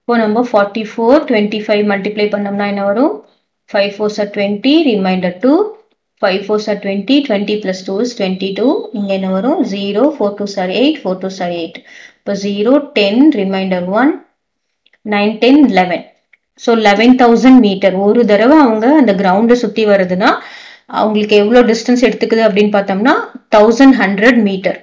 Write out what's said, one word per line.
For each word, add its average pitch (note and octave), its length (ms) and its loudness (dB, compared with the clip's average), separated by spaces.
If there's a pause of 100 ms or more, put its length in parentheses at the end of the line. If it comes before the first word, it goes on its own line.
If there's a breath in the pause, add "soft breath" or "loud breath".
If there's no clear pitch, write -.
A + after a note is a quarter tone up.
இப்போ A#3+ 220 -2
நம்ம G#3+ 160 -2 (160)
forty-four, A3 600 0 (140)
twenty-five G#3 640 -2
multiply G#3 420 -4
பண்ணோம்னா G3+ 400 -4
என்ன G3+ 160 -6
வரும்? B3+ 240 0 (600 soft breath)
Five G3+ 260 -2
fours G#3 240 -4
are G3+ 120 -2
twenty, G#3 380 -2 (160)
remainder F#3 420 -2 (140)
two, C4+ 100 4 (680)
five G3+ 240 0
fours G#3 260 -2
are G3+ 100 -4
twenty, G3 340 -2 (120)
twenty G#3 340 -2
plus F#3 240 -6
two G3 180 -6
is A#3+ 140 -6
twenty-two. G3 540 -2 (260)
இங்க G3 200 -6
என்ன F#3+ 180 -4
வரும்? C4 240 -2 (120)
Zero, G3+ 300 -4 (160)
four G#3 100 -2 (120)
two G3+ 80 -6 (160)
are F#3 40 -4 (140)
eight, D4+ 220 0
four F#3 180 -4
two F#3+ 80 -8 (160)
are F3 40 -6 (120)
eight. - 160 -12 (400 loud breath)
இப்போ G3+ 160 -8 (100)
zero, G#3 300 0 (240)
ten, G3+ 180 0 (240)
remainder F#3+ 400 -4 (200)
one, D4 120 2 (1000)
nine, G#3 180 0 (120)
ten, C#4 120 4 (160)
eleven. F3+ 300 -2 (640)
So A#3+ 40 0 (120)
eleven G#3+ 280 4 (120)
thousand A#3+ 360 6 (100)
meter. F#3+ 240 0 (180)
ஒரு A#3 100 2 (140)
தடவை A#3+ 320 4
அவங்க A3 200 0 (140)
அந்த G#3 220 2
கிரவுண்ட் G#3+ 420 2
சுத்தி G#3+ 200 -4 (100)
வருதுன்னா, F#3+ 360 0 (680 loud breath)
அவங்களுக்கு G#3+ 440 0
எவ்வளவு A#3 280 4
டிஸ்டன்ஸ் B3 380 0
எடுத்துக்குது A3+ 400 -2
அப்படின்னு G#3 280 0
பார்த்தோம்னா, G3 380 0 (420)
தௌசண்ட் A#3 460 6
ஹண்ட்ரட் G#3+ 360 2 (100)
மீட்டர். F#3+ 320 -6